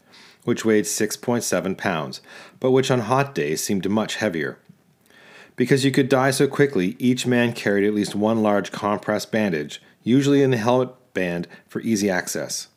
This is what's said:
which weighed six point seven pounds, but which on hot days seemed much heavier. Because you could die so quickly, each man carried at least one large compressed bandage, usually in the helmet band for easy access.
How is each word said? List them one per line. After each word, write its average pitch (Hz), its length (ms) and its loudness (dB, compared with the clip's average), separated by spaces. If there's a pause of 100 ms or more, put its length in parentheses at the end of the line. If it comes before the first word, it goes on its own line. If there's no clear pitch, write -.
(440)
which - 200 -2
weighed 107 220 4
six - 300 -4
point 120 260 -4
seven 92 320 -2
pounds, 80 460 -4 (400)
but 131 100 0
which 131 200 2
on 127 100 2
hot 131 340 -2
days 78 280 -2
seemed 95 260 -4
much 107 280 -2
heavier. 78 420 -4 (960)
Because 127 280 2
you 135 80 4
could 131 160 2
die 131 240 4
so 139 160 2
quickly, 120 500 0
each 127 300 0
man 120 240 2
carried 101 340 0
at 107 80 0
least 101 220 -2
one 110 260 2
large 101 300 0
compressed 104 580 -2
bandage, 87 500 -2 (220)
usually 139 400 4
in 131 80 4
the 127 60 0
helmet 123 340 0 (240)
band 87 320 -2 (220)
for - 140 -8
easy 104 280 0
access. 85 560 -4 (100)